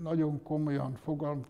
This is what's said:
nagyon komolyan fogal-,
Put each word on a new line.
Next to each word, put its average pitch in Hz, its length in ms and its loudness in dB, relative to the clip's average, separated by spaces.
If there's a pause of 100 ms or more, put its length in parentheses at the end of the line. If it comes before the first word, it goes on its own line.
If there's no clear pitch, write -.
nagyon 156 400 2
komolyan 143 520 0
fogal-, 147 560 -2